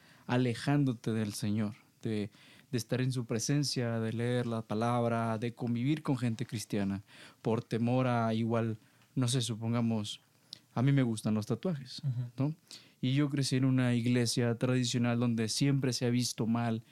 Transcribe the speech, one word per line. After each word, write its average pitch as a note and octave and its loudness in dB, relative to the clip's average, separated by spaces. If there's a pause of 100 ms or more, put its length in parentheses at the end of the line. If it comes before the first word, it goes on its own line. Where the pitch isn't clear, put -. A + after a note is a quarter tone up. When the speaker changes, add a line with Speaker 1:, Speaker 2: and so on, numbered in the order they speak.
(260)
Speaker 1:
alejándote B2+ 0
del A2 -2
Señor, G#2+ -2 (280)
de, G#2+ -4 (400)
de B2 -2
estar A#2+ -2
en B2+ 0
su B2 -4
presencia, B2 0
de A2+ -2
leer A#2+ 0
la A2+ -4
palabra, A#2 0
de A#2 -6
convivir B2+ -2
con C#3 0
gente A#2 -2
cristiana, G2+ -4 (400)
por A#2 0
temor B2 0
a A#2 2
igual, A2+ 0 (380)
no C3 2
sé, B2+ 2
supongamos, A2+ -2 (520)
a A#2 -2
mí C#3 4
me C#3 4
gustan A2 0
los G#2+ -2
tatuajes, C#3 -4
Speaker 2:
Ujú. B2+ -4 (160)
Speaker 1:
¿no? C#3+ 0 (480)
Y B2+ 2
yo D3 4
crecí C3+ 0
en C3 2
una B2+ 4
iglesia A#2+ 2
tradicional A#2+ 2
donde A#2 0
siempre C#3 2
se B2 -2
ha A#2+ 2
visto A#2+ 0
mal A2+ 0